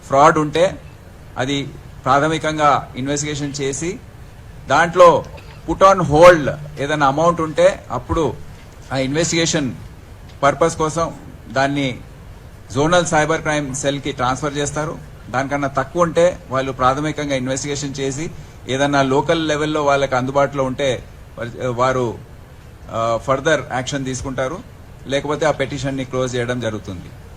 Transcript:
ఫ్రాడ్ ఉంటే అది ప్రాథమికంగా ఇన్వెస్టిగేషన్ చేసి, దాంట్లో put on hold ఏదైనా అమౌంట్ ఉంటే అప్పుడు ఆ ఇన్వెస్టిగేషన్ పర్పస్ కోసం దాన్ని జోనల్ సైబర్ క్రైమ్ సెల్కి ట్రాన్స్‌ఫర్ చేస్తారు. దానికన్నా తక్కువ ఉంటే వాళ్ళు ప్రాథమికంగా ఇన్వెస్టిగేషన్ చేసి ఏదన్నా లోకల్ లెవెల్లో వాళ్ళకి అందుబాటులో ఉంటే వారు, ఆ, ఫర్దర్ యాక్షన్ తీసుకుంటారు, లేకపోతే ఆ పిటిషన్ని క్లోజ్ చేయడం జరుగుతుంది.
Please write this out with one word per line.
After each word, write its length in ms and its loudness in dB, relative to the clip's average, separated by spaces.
ఫ్రాడ్ 300 6
ఉంటే 420 0
అది 320 -4
ప్రాథమికంగా 920 2
ఇన్వెస్టిగేషన్ 680 -4
చేసి, 380 -4
దాంట్లో 580 6
put 140 2
on 200 8
hold 480 8
ఏదైనా 280 0
అమౌంట్ 340 2
ఉంటే 500 2
అప్పుడు 420 -2
ఆ 40 -2
ఇన్వెస్టిగేషన్ 720 0
పర్పస్ 340 2
కోసం 360 -2
దాన్ని 460 0
జోనల్ 320 2
సైబర్ 360 0
క్రైమ్ 340 -2
సెల్కి 360 -4
ట్రాన్స్‌ఫర్ 460 -2
చేస్తారు. 400 -4
దానికన్నా 380 -2
తక్కువ 340 -2
ఉంటే 380 4
వాళ్ళు 220 -2
ప్రాథమికంగా 640 0
ఇన్వెస్టిగేషన్ 640 -4
చేసి 320 -4
ఏదన్నా 320 2
లోకల్ 460 2
లెవెల్లో 360 0
వాళ్ళకి 320 2
అందుబాటులో 480 0
ఉంటే 400 -2
వారు, 520 0
ఆ, 360 0
ఫర్దర్ 340 2
యాక్షన్ 340 -4
తీసుకుంటారు, 520 -6
లేకపోతే 380 -2
ఆ 60 4
పిటిషన్ని 540 -4
క్లోజ్ 300 -4
చేయడం 240 -2
జరుగుతుంది. 640 -8